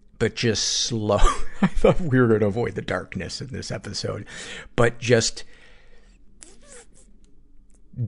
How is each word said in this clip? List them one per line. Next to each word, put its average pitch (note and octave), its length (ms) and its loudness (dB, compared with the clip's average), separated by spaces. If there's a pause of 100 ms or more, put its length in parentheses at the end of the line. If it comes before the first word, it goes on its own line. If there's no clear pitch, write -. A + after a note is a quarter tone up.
(180)
but A2 180 -2
just A2 280 0
slow. G#2+ 540 -2
<laughs> - 440 4
I G3 60 4
thought - 320 4
we C3+ 200 2
were B2 80 6
gonna G#2+ 200 4
avoid G#2+ 260 -2
the - 80 -6
darkness F2 600 -8
in B2+ 60 -12
this F#2+ 240 -12
episode, G#2 540 -8 (500)
but - 220 4
just A#2 460 0 (2750)